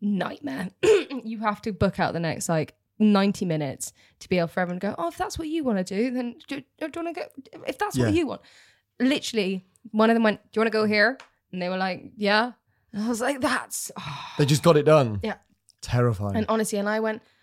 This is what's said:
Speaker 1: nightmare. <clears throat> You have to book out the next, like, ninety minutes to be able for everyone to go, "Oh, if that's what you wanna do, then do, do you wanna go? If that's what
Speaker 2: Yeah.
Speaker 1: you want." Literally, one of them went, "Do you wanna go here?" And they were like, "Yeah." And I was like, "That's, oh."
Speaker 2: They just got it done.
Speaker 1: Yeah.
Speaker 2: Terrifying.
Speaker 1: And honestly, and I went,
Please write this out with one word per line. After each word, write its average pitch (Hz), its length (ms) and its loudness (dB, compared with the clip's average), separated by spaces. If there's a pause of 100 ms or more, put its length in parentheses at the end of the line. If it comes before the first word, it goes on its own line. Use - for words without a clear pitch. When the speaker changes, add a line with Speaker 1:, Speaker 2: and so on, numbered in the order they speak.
Speaker 1:
nightmare. 202 720 -4 (120)
<clears throat> 339 420 4
You 220 160 -8
have 208 220 -2
to 226 100 -4
book 190 260 0
out 175 160 2
the 165 60 -4
next, 160 280 -4
like, 160 260 0 (240)
ninety 202 480 4
minutes 156 460 -4 (280)
to - 80 -20
be 180 100 2
able 170 100 2
for 185 120 -4
everyone 180 200 -4
to 196 80 -4
go, 214 100 -4
"Oh, 339 100 -4
if - 100 -8
that's 381 200 -6
what 320 100 -6
you 320 160 -4
wanna 202 200 0
do, 208 280 -2
then 240 240 -6 (120)
do, 277 120 -8
do - 40 -14 (160)
you 302 160 -6
wanna 339 180 -6
go? 349 80 -10 (440)
If - 120 -6
that's 403 200 -2
what 120 120 2
Speaker 2:
Yeah. 101 40 4
Speaker 1:
you - 120 2
want." 101 140 -8 (600)
Literally, 220 680 0 (240)
one 220 200 4
of 233 40 6
them 233 80 4
went, 214 180 2 (120)
"Do - 60 -2
you - 20 2
wanna 226 100 2
go 214 140 2
here?" 214 340 2 (340)
And 180 80 -6
they 180 80 -2
were 185 100 -2
like, 185 380 -4
"Yeah." 214 360 2 (400)
And 208 120 -6
I 226 40 -2
was 233 120 -2
like, 269 200 -2
"That's, - 580 -4
oh." 151 260 -12 (140)
Speaker 2:
They 147 80 4
just 139 160 2
got 170 140 6
it 147 80 4
done. 135 380 4
Speaker 1:
Yeah. 220 140 -6 (460)
Speaker 2:
Terrifying. 107 540 0
Speaker 1:
And 220 120 0
honestly, 220 300 0
and 202 100 -2
I 220 120 -2
went, 220 220 -4 (200)